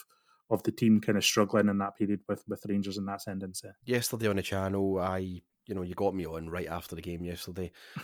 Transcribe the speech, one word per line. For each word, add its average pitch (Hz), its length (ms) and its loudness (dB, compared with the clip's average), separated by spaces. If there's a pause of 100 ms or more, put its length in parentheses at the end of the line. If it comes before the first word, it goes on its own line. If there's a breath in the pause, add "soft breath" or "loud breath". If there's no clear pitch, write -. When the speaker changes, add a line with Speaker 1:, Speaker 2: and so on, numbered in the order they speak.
(500)
Speaker 1:
of 110 140 2
the 107 80 0
team 110 280 6
kind 104 180 2
of 92 60 2
struggling 104 440 4
in 101 100 2
that 98 180 -2
period 101 300 0
with, 101 220 -4
with 101 200 -8
Rangers 101 300 -2
in 98 60 -4
that 98 140 -4
ascendancy. 95 500 -8 (160)
Speaker 2:
Yesterday 117 440 0
on 101 80 4
the 95 60 2
channel, 98 560 0
I, 92 440 -2 (240)
you 104 80 -8
know, 95 80 -4
you 90 120 -6
got 98 200 0
me 90 120 -2
on 82 220 -8
right 85 200 -4
after 87 280 -8
the 82 60 -10
game 87 220 -6
yesterday. 87 460 -8 (340 loud breath)